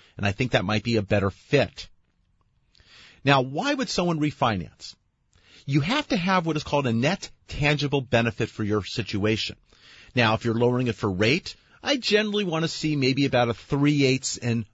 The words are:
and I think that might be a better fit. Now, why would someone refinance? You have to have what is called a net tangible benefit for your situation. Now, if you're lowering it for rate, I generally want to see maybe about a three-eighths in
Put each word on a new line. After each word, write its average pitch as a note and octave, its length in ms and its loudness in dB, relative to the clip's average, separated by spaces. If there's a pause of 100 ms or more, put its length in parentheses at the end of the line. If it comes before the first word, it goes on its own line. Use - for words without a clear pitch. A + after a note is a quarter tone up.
(180)
and G2+ 80 -4
I G2 80 0
think B2+ 180 -2
that A2 140 2
might G#2+ 180 -2
be A#2 140 0
a G#2 40 2
better G2+ 280 0
fit. - 580 -2 (1400)
Now, C#3 180 4
why D#3+ 320 -2
would C4 140 -4
someone E3+ 320 0
refinance? A#2+ 760 -4 (680)
You C#3 140 2
have B3 300 -2
to B3+ 80 0
have F#3 280 0
what D#3 120 -2
is C#3+ 80 -6
called C#3+ 220 -2
a A2+ 40 0
net C3+ 380 -2 (180)
tangible C#3+ 540 0
benefit A#2 480 0
for A2 160 -6
your G2+ 180 0
situation. G#2+ 720 -2 (580)
Now, A2+ 200 2
if A2 100 -2
you're A2+ 100 0
lowering B2 340 2
it A2+ 80 -2
for G#2+ 140 -2
rate, G#2+ 460 0 (260)
I C#4+ 140 0
generally G#3 480 0
want E3 220 0
to - 20 0
see D3+ 300 -2
maybe C3+ 280 2
about B2 220 2
a A#2 60 0
three-eighths C#3 800 0
in A#2 380 -2